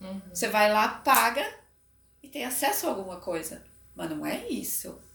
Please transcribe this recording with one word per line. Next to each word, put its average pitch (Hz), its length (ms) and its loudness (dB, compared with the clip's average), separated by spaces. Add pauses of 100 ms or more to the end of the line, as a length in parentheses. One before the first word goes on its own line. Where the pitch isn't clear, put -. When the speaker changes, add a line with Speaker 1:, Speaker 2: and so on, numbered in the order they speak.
Speaker 1:
Uhum. 190 200 -10 (140)
Speaker 2:
Você 226 140 0
vai 214 240 6
lá, 214 160 4
paga 247 600 4 (720)
e - 60 -20
tem 262 180 -8
acesso 269 420 0
a 302 40 0
alguma 190 280 -6
coisa. 165 440 -6 (320)
Mas 165 160 -6
não 151 160 -6
é 190 220 -4
isso. - 520 -6 (140)